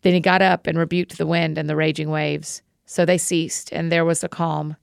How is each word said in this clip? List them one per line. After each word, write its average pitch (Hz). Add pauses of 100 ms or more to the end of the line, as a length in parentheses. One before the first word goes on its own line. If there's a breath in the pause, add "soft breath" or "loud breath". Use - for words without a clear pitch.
Then 180
he 175
got 185
up 185
and 165
rebuked 175
the 160
wind 165
and 151
the 151
raging 156
waves. 151 (240)
So -
they 175
ceased, -
and 165
there 170
was 165
a 165
calm. 151